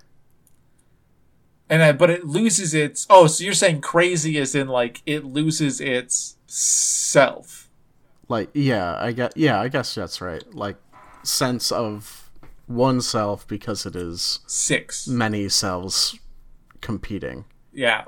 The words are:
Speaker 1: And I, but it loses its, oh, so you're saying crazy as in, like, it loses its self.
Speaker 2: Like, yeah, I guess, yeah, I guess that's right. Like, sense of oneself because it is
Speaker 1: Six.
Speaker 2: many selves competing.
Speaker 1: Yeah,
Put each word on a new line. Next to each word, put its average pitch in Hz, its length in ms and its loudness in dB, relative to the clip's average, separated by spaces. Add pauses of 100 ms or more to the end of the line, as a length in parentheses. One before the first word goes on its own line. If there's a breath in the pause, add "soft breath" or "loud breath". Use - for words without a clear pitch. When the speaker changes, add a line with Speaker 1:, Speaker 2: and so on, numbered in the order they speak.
(1700)
Speaker 1:
And 160 140 4
I, 151 100 8
but 160 180 6
it 175 160 -2
loses 185 480 0
its, 147 340 -2
oh, 185 180 12
so 160 180 0
you're 196 100 -2
saying 165 260 2
crazy 170 580 0
as 135 160 -2
in, 139 140 0
like, 123 380 -2
it 151 180 -4
loses 147 560 0
its 127 560 -4 (100)
self. - 1200 0 (580)
Speaker 2:
Like, 110 240 -4
yeah, 113 480 0
I 120 120 -2
guess, 123 240 -2
yeah, 135 240 2
I 120 80 -2
guess 135 260 -4
that's 90 260 -8
right. 87 220 -8 (120)
Like, 101 220 -6 (460)
sense 123 500 -2
of 104 580 -6 (380)
oneself 120 800 0
because 104 380 -8
it 90 100 -10
is 87 500 -6
Speaker 1:
Six. - 640 -4
Speaker 2:
many 107 400 -2
selves 92 720 -2 (640)
competing. 95 640 -8 (280)
Speaker 1:
Yeah, 117 360 0